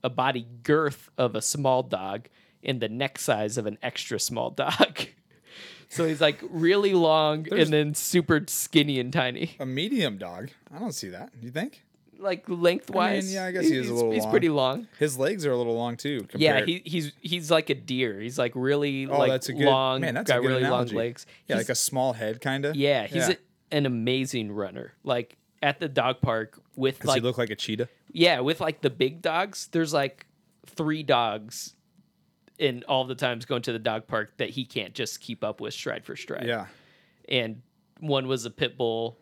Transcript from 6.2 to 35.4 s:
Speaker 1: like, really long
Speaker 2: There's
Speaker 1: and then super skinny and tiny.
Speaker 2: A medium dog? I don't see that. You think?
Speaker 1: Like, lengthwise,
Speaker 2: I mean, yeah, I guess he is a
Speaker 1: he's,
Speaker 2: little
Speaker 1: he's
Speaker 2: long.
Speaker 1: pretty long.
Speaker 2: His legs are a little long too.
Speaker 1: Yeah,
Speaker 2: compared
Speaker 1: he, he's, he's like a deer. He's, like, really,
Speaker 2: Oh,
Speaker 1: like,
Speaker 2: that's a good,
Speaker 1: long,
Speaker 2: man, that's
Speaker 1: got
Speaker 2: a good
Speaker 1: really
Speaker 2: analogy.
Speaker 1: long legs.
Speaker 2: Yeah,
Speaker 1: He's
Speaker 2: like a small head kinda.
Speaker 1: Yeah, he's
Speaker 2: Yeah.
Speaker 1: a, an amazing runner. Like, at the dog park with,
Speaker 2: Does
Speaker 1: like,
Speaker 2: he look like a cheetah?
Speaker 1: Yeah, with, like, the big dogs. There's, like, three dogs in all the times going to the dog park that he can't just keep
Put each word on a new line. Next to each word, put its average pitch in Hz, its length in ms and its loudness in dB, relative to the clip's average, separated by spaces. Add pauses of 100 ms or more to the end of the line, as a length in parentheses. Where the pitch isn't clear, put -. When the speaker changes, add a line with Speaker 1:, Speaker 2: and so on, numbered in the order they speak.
Speaker 1:
like, 151 280 4
really 185 460 4
long 156 500 4
Speaker 2:
There's 170 200 4
Speaker 1:
and 151 80 2
then 151 220 2
super 165 520 2
skinny 147 540 2
and 127 120 -4
tiny. 127 480 0
Speaker 2:
A 135 60 -6
medium 147 500 -2
dog? 92 320 -10 (260)
I 151 40 -14
don't 220 140 -8
see 98 180 -10
that. 90 200 -14 (120)
You 120 80 -12
think? 170 340 -8 (340)
Speaker 1:
Like, 190 300 -4
lengthwise, 185 760 2
Speaker 2:
I - 20 -4
mean, 190 80 -4
yeah, 190 120 -4
I 185 60 -4
guess 180 160 0
he 143 80 4
is 127 100 0
a 120 40 -4
Speaker 1:
he's, - 0 -
Speaker 2:
little 117 220 2
Speaker 1:
he's 107 100 2
Speaker 2:
long. 107 80 0
Speaker 1:
pretty 170 200 4
long. 135 360 0 (120)
Speaker 2:
His 143 200 0
legs 165 280 0
are 139 60 2
a 123 40 2
little 117 180 0
long 117 240 -2
too. 135 360 -4
Speaker 1:
Yeah, 151 260 4
Speaker 2:
compared - 80 -2
Speaker 1:
he, 175 180 -4
he's, 156 260 -4 (100)
he's 165 280 -4
like 160 200 4
a 143 40 2
deer. 123 460 -2
He's, 120 180 -8
like, 120 160 0
really, 135 520 0
Speaker 2:
Oh, 139 120 2
Speaker 1:
like, 139 120 4
Speaker 2:
that's 131 200 -2
a - 40 -6
good, 139 120 2
Speaker 1:
long, 131 360 4
Speaker 2:
man, 127 120 -2
that's 120 140 -4
Speaker 1:
got 127 100 4
Speaker 2:
a - 40 2
good 131 60 2
Speaker 1:
really 131 160 2
Speaker 2:
analogy. 123 320 0
Speaker 1:
long 113 80 0
legs. 120 200 -6 (240)
Speaker 2:
Yeah, 123 80 0
Speaker 1:
He's 107 120 0
Speaker 2:
like 131 40 -2
a - 20 0
small 131 400 0
head 113 280 -6
kinda. 139 320 -2
Speaker 1:
Yeah, 139 320 2
he's 131 220 0
Speaker 2:
Yeah. 185 60 4 (380)
Speaker 1:
a, 156 40 0
an 143 100 4
amazing 123 680 0
runner. 92 400 -6 (100)
Like, 123 340 -2 (260)
at 143 180 0
the 160 80 -2
dog 127 320 2
park 113 400 -2 (160)
with, 131 240 0
Speaker 2:
Does 160 80 -2
Speaker 1:
like, 135 80 4
Speaker 2:
he 127 100 2
look 123 120 0
like 120 120 -2
a 104 60 -6
cheetah? 113 320 -4 (240)
Speaker 1:
Yeah, 160 280 4
with, 151 200 0
like, 160 220 -4
the 143 80 2
big 139 320 -2
dogs. 180 500 -2
There's, 160 220 0
like, 139 320 -2 (400)
three 156 360 -4
dogs 113 720 -2 (840)
in 123 280 0
all 131 200 2
the 127 80 -6
times 123 320 -2
going 120 160 -2
to 123 100 -4
the 113 60 -2
dog 110 280 -2
park 107 300 -4
that 120 140 -4
he 131 160 -8
can't - 280 -8
just - 280 -8
keep - 200 -10